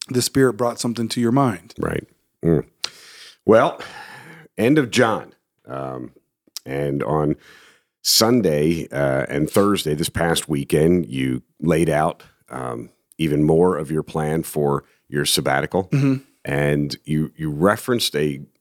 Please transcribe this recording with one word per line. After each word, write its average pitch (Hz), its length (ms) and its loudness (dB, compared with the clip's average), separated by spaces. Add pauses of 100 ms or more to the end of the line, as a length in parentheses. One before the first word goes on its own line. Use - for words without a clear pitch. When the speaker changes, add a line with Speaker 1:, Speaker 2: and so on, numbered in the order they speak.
(140)
Speaker 1:
the 123 80 2
Spirit 127 320 2
brought 120 260 -4
something 117 300 -4
to 120 120 -2
your 117 100 2
mind. 123 480 0
Speaker 2:
Right. - 280 -4 (360)
Mm. 80 220 2 (800)
Well, 113 360 4 (800)
end 131 180 4
of 123 140 0
John. 110 420 0 (320)
Um, 65 460 -10 (540)
and 69 360 -4
on 76 340 0 (680)
Sunday, 85 880 2
uh, 69 380 0
and 73 220 -2
Thursday, 98 460 2
this 80 140 -4
past 82 380 0
weekend, 78 600 2
you 65 340 -4 (180)
laid 82 300 2
out, 78 320 0 (280)
um, 60 400 -10 (280)
even 76 260 0
more 80 320 4
of 73 140 -6
your 78 140 -2
plan 80 400 -4
for 71 400 -2 (240)
your 73 180 -2
sabbatical. 76 600 -2
Speaker 1:
Mm-hmm. 135 300 0 (300)
Speaker 2:
And 71 500 -2 (100)
you, 76 300 -2
you 78 140 -8
referenced 104 680 0
a, 73 260 -2 (200)